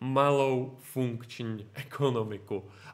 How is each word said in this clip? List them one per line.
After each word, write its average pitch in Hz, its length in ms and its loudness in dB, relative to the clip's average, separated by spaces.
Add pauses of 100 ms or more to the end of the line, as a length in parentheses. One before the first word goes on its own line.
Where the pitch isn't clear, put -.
malou 135 800 4
funkční 117 960 -4
ekonomiku, 107 960 -2 (260)